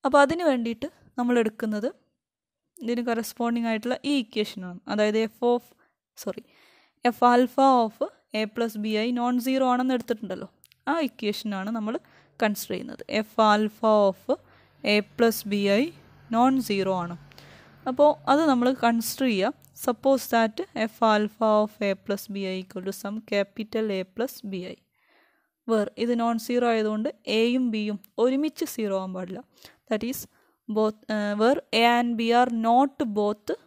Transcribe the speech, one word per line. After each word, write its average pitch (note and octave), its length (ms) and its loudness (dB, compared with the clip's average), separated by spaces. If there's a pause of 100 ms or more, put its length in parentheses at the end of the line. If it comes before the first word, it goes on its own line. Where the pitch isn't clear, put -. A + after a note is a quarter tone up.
അപ്പോൾ C#4 160 4
അതിന് E4 240 4
വേണ്ടിയിട്ട് A#3+ 440 0 (260)
നമ്മൾ B3 240 0
എടുക്കുന്നത് A3 500 -2 (880)
ഇതിന് A#3+ 280 -4
കറസ്പോണ്ടിങ് A#3 640 -4
ആയിട്ടുള്ള A3+ 320 -4
ഈ C#4+ 160 -2
ഇക്വേഷനാണ്. G#3 680 -6
അതായത് G#3+ 380 0
F G#3+ 220 -6
of, A#3+ 180 2 (560)
സോറി, - 240 -10 (640)
F A#3+ 180 0
alpha B3 540 4
of A3+ 200 0 (340)
A G#3+ 160 -2
plus A3 280 -4
B G#3+ 220 -4
I A3 140 0
non B3 280 0
zero C4 280 0
ആണെന്ന് B3+ 280 2
എടുത്തിട്ടുണ്ടല്ലോ. G#3+ 540 -6 (380)
ആ C#4 140 0
ഇക്വേഷനാണ് G#3 680 -6
നമ്മൾ A3+ 240 -6 (460)
കൺസിഡർ G#3+ 320 -2
ചെയ്യുന്നത്. - 300 -10 (140)
F G#3+ 160 -4 (120)
alpha G#3+ 560 2
of G3 200 2 (640)
A G#3 200 2
plus A#3 380 0
B G#3 120 -4 (140)
I G#3 160 4 (460)
non B3 300 4
zero G3 340 -2
ആണ്. F3 200 -6 (720)
അപ്പോൾ C#4+ 240 6 (160)
അത് C#4+ 180 4
നമ്മൾ B3+ 320 4
കൺസിഡർ A#3 500 0
ചെയ്യുക. G#3+ 260 0 (200)
Suppose B3+ 540 0
that A3+ 300 0 (240)
F A3 220 -4
alpha G#3+ 540 2
of G#3+ 220 0
A G3+ 160 -2
plus G3+ 320 -6
B G3 180 -8
I F#3 120 -4
equal F#3 280 -10
to F#3+ 80 -6
some G3+ 300 -10
capital G#3+ 680 -4
A F#3+ 160 -4
plus A3+ 360 -8
B F#3+ 220 -10
I. F3+ 140 -14 (920)
Where G#3+ 280 0
ഇത് A#3 180 -2
നോൺ A#3 240 0
സീറോ A#3+ 300 -2
ആയതുകൊണ്ട് A3 400 -2 (240)
എയും A#3+ 380 2
ബിയും G#3+ 280 -4 (180)
ഒരുമിച്ച് C#4 500 0
സീറോ G3+ 300 -4
ആവാൻ F#3+ 160 -6
പാടില്ല. F#3 280 -10 (440)
That G#3+ 200 -4
is, B3+ 140 -6 (500)
both, G#3+ 380 0
uh, G#3 280 -4
where A#3 240 4 (120)
A A3+ 180 2
and A#3+ 260 2
B A3+ 180 0
are B3 260 4
not A#3+ 360 2 (160)
both G#3 380 -2 (180)